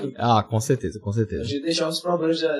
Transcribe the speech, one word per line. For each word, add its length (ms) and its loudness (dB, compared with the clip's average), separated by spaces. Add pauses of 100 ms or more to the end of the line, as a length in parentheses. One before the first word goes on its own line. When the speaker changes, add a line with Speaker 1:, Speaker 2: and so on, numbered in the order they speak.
Speaker 1:
perfeito. 120 -8
Speaker 2:
Ah, 240 4
com 180 0
certeza, 400 -2
com 120 -4
certeza. 300 -2
Speaker 1:
A 40 -6
gente 160 -4
deixava 280 0
os 100 -4
problemas 400 2
da, 200 0